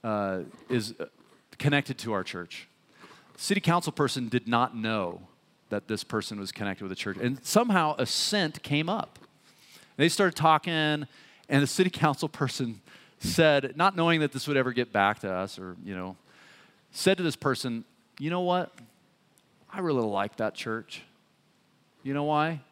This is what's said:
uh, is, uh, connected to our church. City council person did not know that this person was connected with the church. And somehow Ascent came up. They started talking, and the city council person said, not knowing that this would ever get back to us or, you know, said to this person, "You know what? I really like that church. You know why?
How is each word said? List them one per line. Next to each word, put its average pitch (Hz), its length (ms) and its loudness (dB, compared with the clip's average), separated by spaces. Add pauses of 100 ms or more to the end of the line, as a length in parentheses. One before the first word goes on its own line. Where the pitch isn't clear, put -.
uh, 101 360 -2 (280)
is, 113 320 -2
uh, - 60 -6 (500)
connected 143 420 0
to 117 140 -6
our 95 120 -2
church. - 440 -12 (680)
City 202 260 -2
council 170 280 2
person 127 380 -2
did 120 180 -2
not 120 300 2
know 101 460 -4 (480)
that 104 180 -4
this 107 160 -4
person 107 340 -6
was 98 140 -8
connected 101 300 -6
with 95 80 -8
the 92 60 -6
church. 95 200 -6
And 123 260 -4
somehow 190 540 2
Ascent - 680 0
came 156 280 0
up. - 280 -6 (760)
They 160 140 4
started 190 260 2
talking, 160 360 4 (760)
and 139 140 4
the 139 40 4
city 185 240 2
council 151 380 0
person 120 540 -4 (360)
said, 143 580 4
not 190 200 2
knowing 165 240 4
that 143 120 0
this 135 140 -6
would 143 120 2
ever 127 140 2
get 120 200 -2
back 101 280 2
to 95 120 -4
us 95 260 -6
or, 92 240 -12
you 98 120 -10
know, 92 220 -8 (760)
said 190 260 4
to 185 60 -4
this 156 140 0
person, 123 480 -4 (340)
"You 147 100 -6
know 180 120 -2
what? 180 340 -2 (1000)
I - 80 -8
really 143 240 0
like 101 320 -2
that 110 180 -2
church. - 480 -8 (1000)
You 135 100 -4
know 147 120 -2
why? 151 360 0 (120)